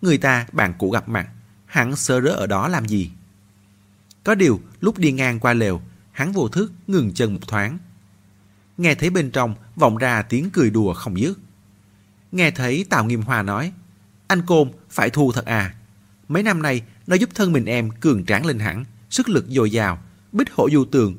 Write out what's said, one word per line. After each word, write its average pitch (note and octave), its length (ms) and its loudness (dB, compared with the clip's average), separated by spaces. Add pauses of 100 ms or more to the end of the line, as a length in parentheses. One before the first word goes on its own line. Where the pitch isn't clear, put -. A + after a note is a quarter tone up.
Người E3+ 160 2
ta B2 340 0
bạn F2+ 260 0
cũ G2 120 0
gặp A2+ 180 -4
mặt, G#2 200 -4 (380)
hắn C3+ 300 -2
sơ B2+ 240 0
rớ C#3 100 2
ở G2 160 -4
đó G2+ 220 -2
làm B2+ 200 -4
gì? G2 220 -2 (1120)
Có G#3 100 2
điều, D#3 260 4 (200)
lúc G#3 180 0
đi D#3 140 2
ngang B2+ 280 -2
qua A#2+ 120 2
lều, G2+ 280 2 (320)
hắn D#3 200 -4
vô D#3 160 0
thức G3 240 -2 (140)
ngừng D#3 280 0
chân G#2+ 200 0
một - 140 -10
thoáng. G#2+ 300 -2 (960)
Nghe F3 180 2
thấy F3 160 0
bên D#3+ 200 0
trong A#2 240 -2 (220)
vọng A#2+ 200 4
ra A#2+ 260 0
tiếng C#3 280 -2
cười C#3 200 4
đùa G2+ 240 2
không F#2+ 260 -6
dứt. F3 180 -2 (960)
Nghe F3 180 2
thấy C3 400 -2
Tào B2 140 2
Nghiêm A2+ 180 -2
Hoa A2+ 200 -2
nói: A2 300 -4 (540)
"Anh F3+ 200 2
Côn D#3 260 4 (180)
phải A2 200 0
thu C#3 220 2
thật A#2+ 120 -4
à? G2+ 300 -2 (540)
Mấy E3+ 140 0
năm F#3+ 200 0
nay C3 200 -2 (240)
nó F3+ 100 2
giúp A#3 180 2
thân F#3 180 2
mình C3 120 2
em A2+ 260 -2
cường A2+ 340 0
tráng G#2+ 220 0
lên C3 120 -2
hẳn, G#2 260 -6 (260)
sức B3+ 180 -2
lực D#3 200 0
dồi B2 220 2
dào, G#2 280 -2 (340)
Bích A3+ 200 0
Hổ - 180 2
Du C#3+ 140 4
Tường G#2+ 340 0